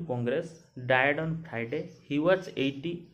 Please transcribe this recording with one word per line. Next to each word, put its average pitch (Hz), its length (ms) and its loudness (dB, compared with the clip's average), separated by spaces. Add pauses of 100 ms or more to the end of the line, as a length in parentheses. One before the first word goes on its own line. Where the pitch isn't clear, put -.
Congress, 123 480 -2 (320)
died 135 340 4
on 160 140 -2 (160)
Friday. 117 320 -4 (280)
He 143 100 0
was 180 360 4
eighty। 139 380 -2 (200)